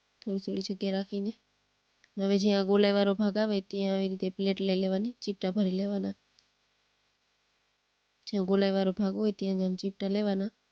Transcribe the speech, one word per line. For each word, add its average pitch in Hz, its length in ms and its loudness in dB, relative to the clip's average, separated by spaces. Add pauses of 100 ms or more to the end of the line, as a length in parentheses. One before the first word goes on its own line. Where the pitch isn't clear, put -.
(160)
થોડી 196 280 -6
થોડી 196 240 -4
જગ્યા 196 300 -2
રાખીને. 202 340 -4 (840)
અને 196 60 -2
હવે 196 160 2
જ્યાં 196 280 4
ગોલાઈવાળો 202 480 4
ભાગ 208 220 0
આવે 214 240 0
ત્યાં 196 320 -2
આવી 190 160 0
રીતે 190 220 -4
પ્લેટ 196 280 -2
લઈ 190 220 0
લેવાની, 190 380 -2
ચીપટા 190 320 -4
ભરી 185 260 0
લેવાના. 196 380 -4 (2000)
જ્યાં 196 200 -2
ગોલાઈવાળો 196 460 2
ભાગ 196 220 0
હોય 214 180 0
ત્યાં 190 260 -2
જ 185 40 0
આમ 185 120 0
ચીપટા 196 340 -6
લેવાના, 202 420 0 (200)